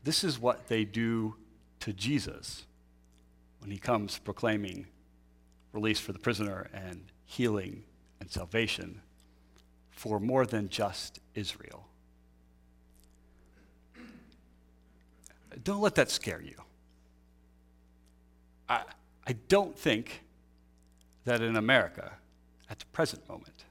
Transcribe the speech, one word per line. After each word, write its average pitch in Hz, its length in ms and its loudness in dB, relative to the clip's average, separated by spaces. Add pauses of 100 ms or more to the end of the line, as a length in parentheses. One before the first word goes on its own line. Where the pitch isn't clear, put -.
This 156 200 0
is 143 160 0
what 123 280 2
they 113 180 2
do 113 500 0 (460)
to 110 100 -6
Jesus 95 720 -4 (920)
when 101 120 -10
he 101 60 -6
comes 104 420 0
proclaiming 101 680 -2 (840)
release 107 260 2
for - 140 -6
the 92 60 -10
prisoner 98 520 -2
and 92 320 -12 (220)
healing 101 580 -2 (380)
and 92 100 -14
salvation 95 680 -2 (880)
for 107 300 -2
more 127 260 4
than 104 240 -2
just - 500 -4 (160)
Israel. - 500 -10 (3750)
Don't 202 180 0
let 208 140 4
that 135 160 6
scare 85 300 -4
you. - 140 -16 (2250)
I, 120 140 2 (420)
I 131 80 -2 (140)
don't 196 300 6
think - 460 0 (1000)
that 120 160 4
in 113 140 2
America, 110 580 4 (560)
at 110 100 -12
the - 80 -16
present - 400 -2
moment - 440 -18